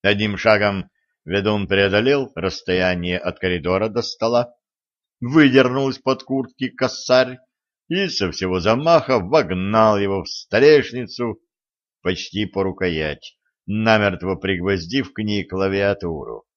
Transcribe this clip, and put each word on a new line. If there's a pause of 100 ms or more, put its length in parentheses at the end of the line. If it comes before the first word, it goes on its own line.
Одним
шагом (360)
ведун
преодолел
расстояние
от
коридора
до
стола, (680)
выдернул
из-под
куртки
косарь (500)
и
со
всего
замаха
вогнал
его
в
столешницу (600)
почти
по
рукоять, (280)
намертво
пригвоздив
к
ней
клавиатуру. (120)